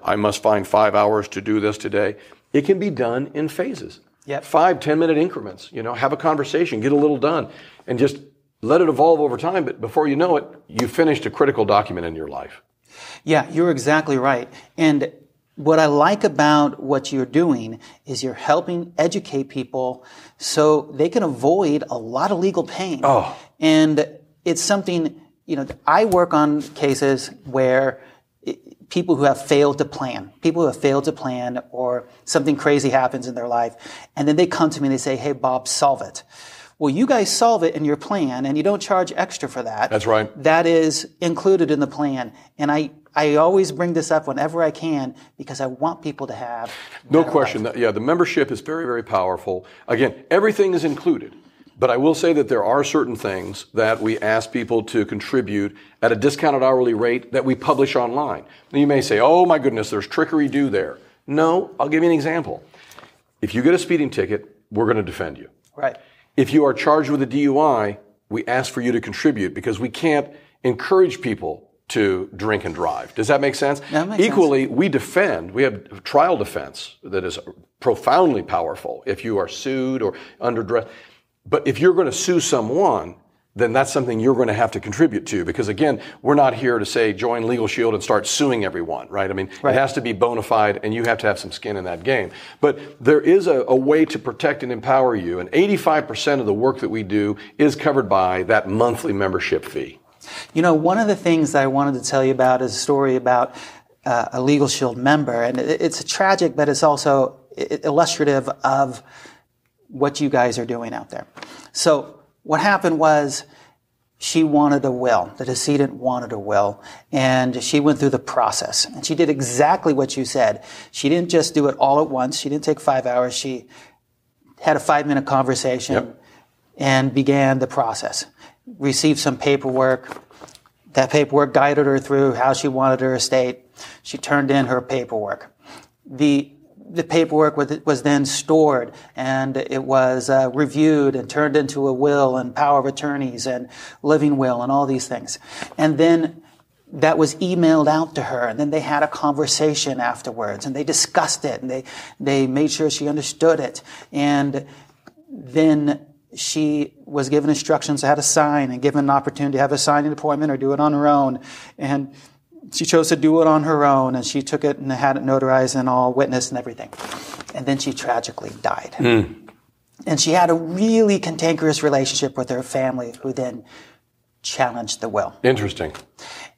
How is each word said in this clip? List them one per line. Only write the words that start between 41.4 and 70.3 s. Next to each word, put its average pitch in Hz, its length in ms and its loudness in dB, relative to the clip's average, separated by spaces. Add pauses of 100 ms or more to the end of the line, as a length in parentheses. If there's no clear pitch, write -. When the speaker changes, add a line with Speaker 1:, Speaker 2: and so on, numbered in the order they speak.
Speaker 2:
in 147 80 0
the 143 80 0
plan. 135 460 -6 (240)
And 147 120 -2
I, 147 220 -2 (240)
I 151 200 2
always 175 360 4
bring 175 220 -2
this 160 180 -2
up 156 160 0
whenever 151 340 -4
I 156 100 2
can 147 440 -6 (220)
because 135 240 -12
I 135 60 -4
want 131 340 -6
people 139 260 -10
to 123 60 -12
have 120 400 -10 (360)
Speaker 1:
No 156 120 6
Speaker 2:
better 156 100 0
Speaker 1:
question. 127 320 0
Speaker 2:
life. 117 120 -4
Speaker 1:
That, 120 40 -8
yeah, 113 120 2
the 104 100 -2
membership 160 500 0
is - 80 -6
very, 165 240 -8
very 120 200 -4
powerful. 92 600 -2 (220)
Again, 120 420 0
everything 196 440 2
is 165 100 -2
included. 151 500 -2 (460)
But 127 100 2
I 120 60 2
will 147 180 4
say 170 200 2
that 143 160 2
there 110 160 2
are 131 180 2
certain 127 320 0
things 95 580 -8
that 110 280 2
we 110 180 -2
ask 110 320 -2
people 113 320 -2
to 107 220 -2
contribute 101 720 -4 (240)
at 120 100 2
a 117 40 2
discounted 139 460 0
hourly 127 320 2
rate 120 380 -2
that 131 140 0
we 131 100 0
publish 139 400 0
online. 123 480 -2 (300)
Now, 139 60 0
you 143 80 4
may 139 140 2
say, 110 200 2
"Oh, 165 240 6
my 165 140 4
goodness, 113 320 -2
there's 101 160 -4
trickery 156 420 0
due 139 200 0
there." 92 280 -2 (280)
No, 160 540 0
I'll 135 80 0
give 156 160 0
you 170 60 4
an 165 60 2
example. 156 480 -4 (800)
If 104 140 -6
you 120 60 0
get 160 120 4
a 175 60 2
speeding 151 300 0
ticket, 101 480 -6 (140)
we're 107 160 0
gonna 110 160 0
defend 82 340 -8
you. - 100 -20 (260)
Speaker 2:
Right. 139 220 -4 (420)
Speaker 1:
If 131 140 0
you 147 140 4
are 135 80 2
charged 151 360 2
with 143 120 0
a 139 40 0
D 135 180 -2
U 139 160 2
I, 113 380 0 (320)
we 107 160 -6
ask 123 280 -4
for 127 80 -6
you 123 100 0
to 117 80 0
contribute 107 540 -2
because 101 260 -6
we - 80 -4
can't 147 400 0 (360)